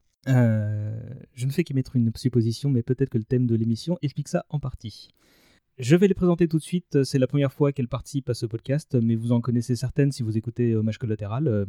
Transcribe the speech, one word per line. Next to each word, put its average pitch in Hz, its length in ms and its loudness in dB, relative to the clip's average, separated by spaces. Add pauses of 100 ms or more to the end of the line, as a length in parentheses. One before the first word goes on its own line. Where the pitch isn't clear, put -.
(280)
Euh, 110 720 2 (340)
je 123 120 -8
ne - 60 -2
fais 165 120 0
qu'émettre 135 320 -2
une 117 220 4
supposition, 117 520 0
mais 120 140 2
peut-être 131 260 0
que - 80 -2
le 110 60 0
thème 127 240 2
de 113 80 2
l'émission 113 460 -2
explique 143 260 -4
ça - 220 -2
en 147 100 -4
partie. - 480 -12 (680)
Je 127 180 4
vais 190 140 6
les 190 40 2
présenter 175 360 2
tout 160 80 0
de 156 60 0
suite, 160 420 0
c'est 135 140 0
la 127 80 2
première 143 260 0
fois 143 180 2
qu'elles 127 160 -4
participent 131 420 -6
à 123 40 0
ce 120 120 -6
podcast, 131 560 -4
mais 113 140 2
vous 117 160 -2
en 120 80 4
connaissez 120 380 -2
certaines 139 340 0
si 127 120 -6
vous 110 140 -2
écoutez 117 380 0
Hommage 110 220 0
Collatéral, 110 500 -4
euh, 107 220 2